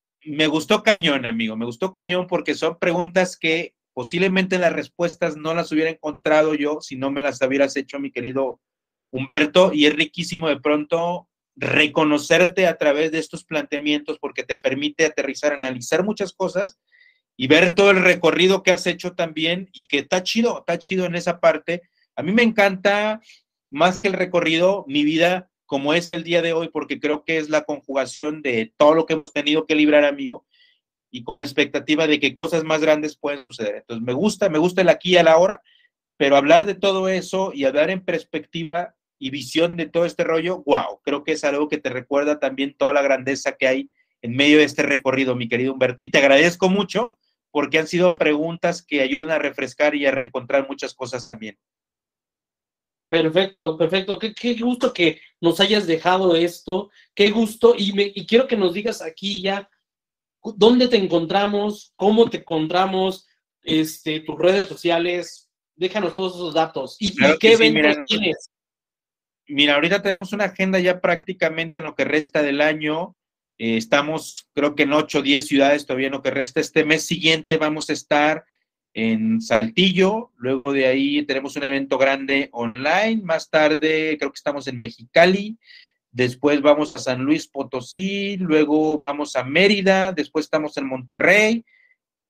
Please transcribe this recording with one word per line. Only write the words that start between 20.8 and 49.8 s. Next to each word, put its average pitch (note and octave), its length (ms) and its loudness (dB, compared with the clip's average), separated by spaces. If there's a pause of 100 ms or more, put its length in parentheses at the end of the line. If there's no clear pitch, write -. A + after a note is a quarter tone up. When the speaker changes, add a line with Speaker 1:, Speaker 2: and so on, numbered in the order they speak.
Speaker 1:
en F3 100 -6
esa F3 240 -4
parte. E3 420 0 (340)
A C3 60 -8
mí D#3+ 100 -4
me A#3+ 120 4
encanta G#3 760 0 (520)
más E3+ 300 0
que G3+ 80 0
el F#3 40 -2
recorrido, F3+ 760 0
mi D3 160 0
vida E3+ 460 0 (160)
como C#3+ 280 -2
es E3+ 200 -2
el E3 100 -6
día E3+ 180 0
de E3 120 -2
hoy, D#3+ 160 -4
porque C#3 300 -8
creo D3 240 -4
que D#3+ 140 -2
es D3+ 120 -6
la D3+ 140 0
conjugación D3 800 -6
de A#2 360 -4
todo D3+ 180 6
lo D#3+ 100 2
que D#3+ 80 -2
hemos D#3 200 -6
tenido D3+ 340 -2
que D#3 80 0
librar, D3+ 280 6
amigo, C#3 440 -4 (640)
y A#2+ 120 -12
con A2+ 200 -12
expectativa D3 640 -2
de D3+ 120 2
que C3+ 180 -2
cosas D#3+ 260 -4
más D#3 180 0
grandes D3+ 360 0
pueden C#3+ 300 -8
suceder. G#2+ 300 -6
Entonces, A2+ 260 -10
me B2 100 -4
gusta, G3+ 360 0
me D#3 80 -2
gusta F3+ 240 2
el F3 80 2
aquí F3+ 220 -2
y F3+ 60 6
el E3 100 6
ahora, E3 340 4 (560)
pero C#3 200 4
hablar D3 280 4
de G3+ 80 -4
todo F#3+ 340 -2
eso F#3+ 460 -4
y C#3 120 -2
hablar D3 260 2
en F#3 120 -6
perspectiva E3 920 -8 (240)
y C3+ 100 -8
visión D3+ 460 -2
de E3 100 -6
todo E3+ 200 0
este E3+ 180 -4
rollo, E3 340 -2
guau, A2 460 -2
creo C#3+ 200 -4
que D#3+ 100 -2
es D3+ 100 -8
algo D3 240 0
que D3 100 -4
te C#3 120 -4
recuerda C#3+ 500 -2
también C#3 360 -4
toda C#3 180 0
la C#3+ 80 2
grandeza C3+ 500 -2
que C3 160 -2
hay C3+ 240 -2 (300)
en A#2+ 140 -8
medio D3 220 6
de D3+ 60 8
este C3+ 180 -2
recorrido, C3 540 0
mi A#2+ 140 -6
querido B2+ 240 -2
Humberto. B2+ 320 -2
Y - 60 -20
te - 60 4
agradezco D#3 520 4
mucho G3+ 420 -2 (400)
porque C#3+ 280 0
han D#3 80 -2
sido F3+ 280 2
preguntas E3 680 -2
que C#3+ 200 -2
ayudan C#3 300 -4
a D3+ 80 0
refrescar C#3+ 540 -2